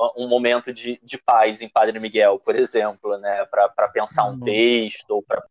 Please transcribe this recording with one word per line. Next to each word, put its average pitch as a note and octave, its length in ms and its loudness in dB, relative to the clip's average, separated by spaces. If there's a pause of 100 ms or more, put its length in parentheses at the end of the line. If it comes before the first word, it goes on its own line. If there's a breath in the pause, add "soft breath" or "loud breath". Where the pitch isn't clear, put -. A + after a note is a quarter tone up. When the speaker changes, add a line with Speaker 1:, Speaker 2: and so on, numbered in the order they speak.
(160)
Speaker 1:
um B2 120 -8
momento A#2+ 440 0
de, A#2+ 300 -10
de - 160 -14
paz A2 440 2
em A2+ 60 -14
Padre A2 320 0
Miguel, G#2 400 2
por - 160 -2
exemplo, G#2 640 -2
né? G2+ 280 -4
Pra, G2+ 220 2
pra G#2 200 0
pensar G#2+ 360 -2
um G#2 80 -4
Speaker 2:
Uhum. C3 80 -12
Speaker 1:
texto A#2 720 0
ou G#2 120 -2
pra, - 280 -6